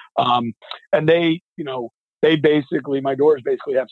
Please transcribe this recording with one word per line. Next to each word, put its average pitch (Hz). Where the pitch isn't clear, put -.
Um, 123
and 156
they, 165
you 160
know, 127
they 156
basically, 143
my 135
daughters 139
basically 135
have 127